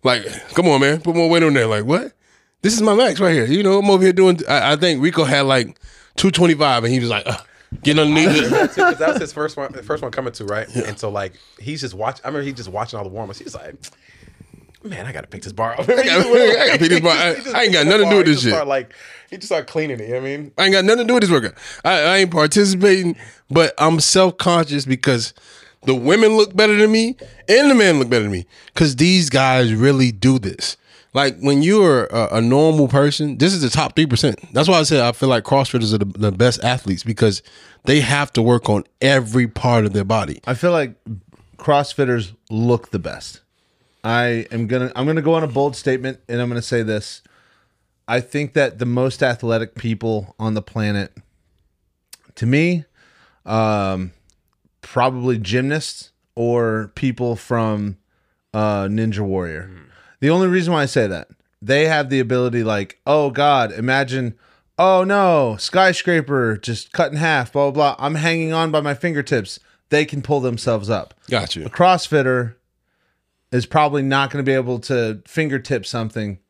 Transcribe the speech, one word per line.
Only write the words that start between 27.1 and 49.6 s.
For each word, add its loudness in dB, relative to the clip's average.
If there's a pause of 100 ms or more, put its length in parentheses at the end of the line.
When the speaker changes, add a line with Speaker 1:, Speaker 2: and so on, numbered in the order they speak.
Speaker 1:
and 6
the 6
men 6
look 0
better 2
than -2
me -6 (300)
'cause 2
these 4
guys 2
really 4
do 2
this. -8 (360)
Like, 0
when 2
you 4
are 4
a, -2
a 2
normal 4
person, 0
this 4
is -4
the -2
top -2
three 2
percent. 0 (160)
That's 2
why 4
I 2
said 2
I 2
feel -2
like 2
CrossFitters 0
are 0
the, 0
the -2
best 0
athletes -4
because 0 (440)
they 4
have -2
to 0
work 2
on 0 (180)
every 0
part 0
of -2
their -2
body. -4
Speaker 3:
I -4
feel 0
like -2 (640)
CrossFitters -2 (180)
look -2
the -6
best. -14 (600)
I -2
am -4
gonna, -2
I'm -2
gonna -2
go 2
on 0
a -4
bold -2
statement, -4 (100)
and -4
I'm -4
gonna -6
say -4
this. -6 (840)
I -2
think -8
that 0
the -4
most -2
athletic -2